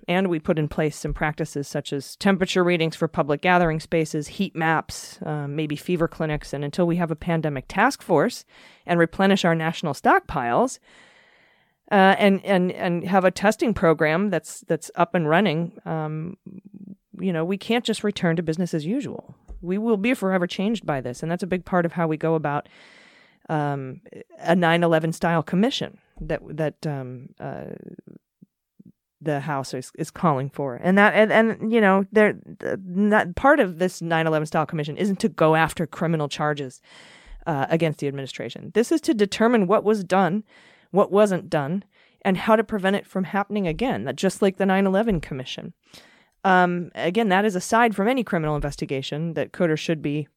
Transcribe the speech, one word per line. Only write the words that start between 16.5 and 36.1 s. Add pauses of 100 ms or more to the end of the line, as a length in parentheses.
you
know,
we
can't
just
return
to
business
as
usual. (240)
We
will
be
forever
changed
by
this,
and
that's
a
big
part
of
how
we
go
about, (800)
um, (380)
a
nine
eleven
style
commission (220)
that,
that,
um, (100)
uh, (1500)
the
House
is,
is
calling
for.
And
that,
and,
and,
you
know,
there,
the,
not,
part
of
this
nine
eleven
style
commission
isn't
to
go
after
criminal